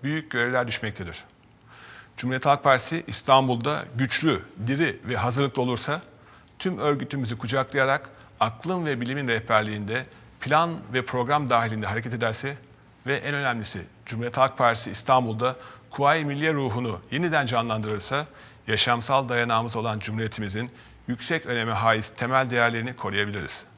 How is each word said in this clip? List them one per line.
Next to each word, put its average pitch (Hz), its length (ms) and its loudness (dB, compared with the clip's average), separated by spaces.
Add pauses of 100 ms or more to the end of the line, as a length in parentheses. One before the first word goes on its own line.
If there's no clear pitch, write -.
büyük 151 280 -4
görevler 123 360 2
düşmektedir. 98 560 -6 (920)
Cumhuriyet 131 280 -2
Halk 143 180 6
Partisi 139 440 4
İstanbul'da 131 760 2 (120)
güçlü, 131 460 2 (260)
diri 139 360 0
ve 113 140 -4
hazırlıklı 120 440 0
olursa 127 400 -2 (580)
tüm 185 180 -4
örgütümüzü 139 600 -2
kucaklayarak 135 720 0 (300)
aklın 160 460 -2
ve 135 160 -2
bilimin 135 260 -4
rehberliğinde 107 760 0 (340)
plan 160 380 2 (160)
ve 127 120 0
program 131 440 0
dahilinde 113 360 2
hareket 117 280 -4
ederse 120 440 -2 (500)
ve 139 80 2
en 143 180 -4
önemlisi 120 480 -2 (240)
Cumhuriyet 120 320 -4
Halk 131 200 4
Partisi 117 340 4
İstanbul'da 123 640 2 (340)
Kuvayi 151 360 2
Milliye 147 280 0
ruhunu 120 480 -2 (100)
yeniden 156 340 0
canlandırırsa 113 800 -2 (420)
yaşamsal 120 640 2
dayanağımız 117 460 0
olan 110 240 -2
Cumhuriyetimizin 110 720 -4 (360)
yüksek 156 380 -4
öneme 113 260 -2
haiz 110 380 4
temel 127 400 0
değerlerini 120 460 2
koruyabiliriz. 101 680 -4 (120)